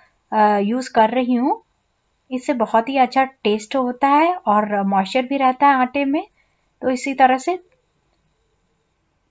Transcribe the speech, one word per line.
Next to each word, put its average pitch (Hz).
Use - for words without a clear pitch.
अ, 208
यूज़ 233
कर 220
रही 247
हूँ। 294
इससे 254
बहुत 226
ही 277
अच्छा 262
टेस्ट 220
होता 247
है 320
और 208
मॉइस्चर 196
भी 269
रहता 262
है 285
आटे 254
में। 311
तो 254
इसी 262
तरह 262
से 359